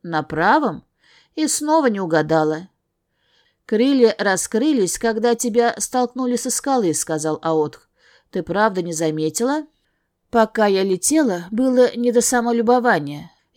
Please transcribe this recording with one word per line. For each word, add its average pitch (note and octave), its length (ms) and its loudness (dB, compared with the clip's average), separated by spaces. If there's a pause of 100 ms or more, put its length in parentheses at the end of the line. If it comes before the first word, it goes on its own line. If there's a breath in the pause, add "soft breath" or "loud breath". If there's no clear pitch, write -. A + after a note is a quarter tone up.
"На D#3+ 200 -4
правом?" G3 600 0 (500 soft breath)
И D#4 140 -2
снова D4+ 380 0
не G3+ 140 -4
угадала. D#3 680 0 (1000)
"Крылья A#3+ 500 4
раскрылись, G3+ 800 0
когда A3+ 380 0
тебя A#3 440 0
столкнули B3 580 -2
со B3 140 -6
скалы", A#3 440 0
сказал D#3 480 -4
Аотх. D#3 460 -2 (420 soft breath)
"Ты F#3 120 -4
правда F#3+ 380 0
не E3+ 120 -6
заметила?" D#3+ 760 -2 (640)
Пока A3 360 2
я F#3+ 160 2
летела, F#3+ 680 0
было B3 460 4
не A#3+ 160 0
до A#3 80 4
самолюбования. A#3 1120 0 (260)